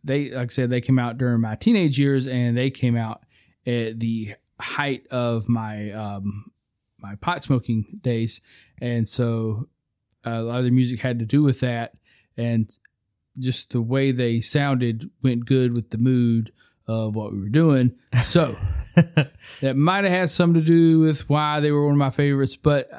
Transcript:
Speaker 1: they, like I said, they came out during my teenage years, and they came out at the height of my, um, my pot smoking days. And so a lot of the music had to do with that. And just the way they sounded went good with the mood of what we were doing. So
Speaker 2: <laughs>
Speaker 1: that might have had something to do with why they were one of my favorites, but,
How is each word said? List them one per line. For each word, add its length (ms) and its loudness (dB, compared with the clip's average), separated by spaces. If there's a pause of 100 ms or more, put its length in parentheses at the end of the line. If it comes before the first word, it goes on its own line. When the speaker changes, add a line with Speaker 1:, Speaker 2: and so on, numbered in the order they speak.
Speaker 1:
they, 280 -4
like 180 -6
I 40 -4
said, 160 0
they 120 0
came 160 2
out 200 -2
during 240 2
my 140 -2
teenage 440 2
years, 280 2
and 300 0
they 140 0
came 240 0
out 260 -6 (460)
at 320 -4
the 340 -4 (260)
height 520 -6
of 360 -4
my, 440 -4
um, 600 -10 (480)
my 160 -16
pot 280 -4
smoking 420 -2 (160)
days. 400 -4 (400)
And 260 -2
so 600 -4 (560)
a 160 -6
lot 180 -4
of 60 0
the 60 2
music 280 2
had 200 -4
to 60 -4
do 180 2
with 180 2
that. 320 -6 (420)
And 340 -2 (680)
just 340 -4
the 100 -2
way 300 0
they 300 0
sounded 680 0 (120)
went 240 0
good 300 2
with 160 -4
the 60 -6
mood 540 2 (360)
of 280 -4
what 160 -6
we 80 -6
were 100 -6
doing. 440 4 (300)
So 320 0 (200)
Speaker 2:
<laughs> 200 -4 (640)
Speaker 1:
that 160 0
might 260 2
have 100 2
had 160 2
something 320 4
to 40 0
do 340 6
with 300 2
why 300 2
they 120 2
were 140 2
one 80 4
of 60 4
my 100 4
favorites, 460 0
but, 320 2 (120)